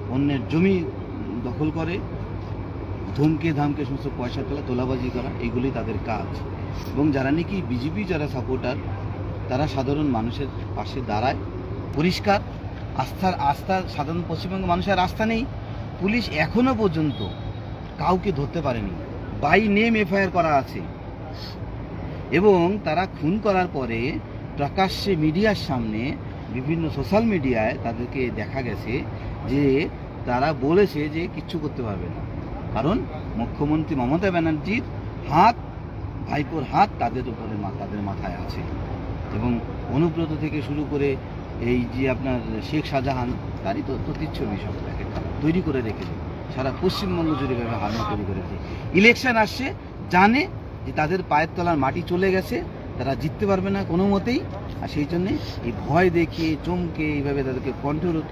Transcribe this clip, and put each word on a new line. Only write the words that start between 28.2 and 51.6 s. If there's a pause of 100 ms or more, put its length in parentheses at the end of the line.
দেখা
গেছে (460)
যে (380)
তারা
বলেছে
যে
কিচ্ছু
করতে
পারবে
না, (540)
কারণ (380)
মুখ্যমন্ত্রী
মমতা
ব্যানার্জির (480)
হাত, (760)
ভাইপোর
হাত
তাদের
উপরে
মা-,
তাদের
মাথায়
আছে। (720)
এবং (300)
অনুব্রত (120)
থেকে
শুরু
করে (440)
এই (100)
যে
আপনার (300)
শেখ
শাহজাহান, (320)
তারই
তো
প্রতিচ্ছবি (100)
সব (120)
প্যাকেট (360)
তৈরি
করে
রেখেছে, (400)
সারা (100)
পশ্চিমবঙ্গ
জুড়ে
এভাবে
হারমা
তৈরি
করেছে। (440)
ইলেকশন
আসছে, (360)
জানে (400)
যে
তাদের (100)
পায়ের
তলার